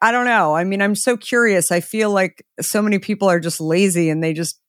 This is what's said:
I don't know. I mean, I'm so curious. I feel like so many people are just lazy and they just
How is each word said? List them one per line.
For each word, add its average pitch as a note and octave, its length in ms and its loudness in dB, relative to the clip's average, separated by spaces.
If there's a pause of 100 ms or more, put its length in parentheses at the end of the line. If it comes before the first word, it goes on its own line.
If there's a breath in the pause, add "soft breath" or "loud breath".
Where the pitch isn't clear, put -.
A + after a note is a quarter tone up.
I A3+ 100 4
don't B3 140 0
know. G3 300 2
I E3+ 80 0
mean, G3 180 -2
I'm G3+ 140 0
so A#3+ 200 0
curious. A3 560 0
I F3 80 2
feel G#3+ 300 -2
like F#3+ 360 -2 (140)
so G#3 220 -2
many G#3 180 0
people G3+ 300 -2
are E3+ 100 2
just E3 220 -6
lazy E3+ 480 2
and D#3 120 -2
they E3 120 -2
just D#3+ 360 -8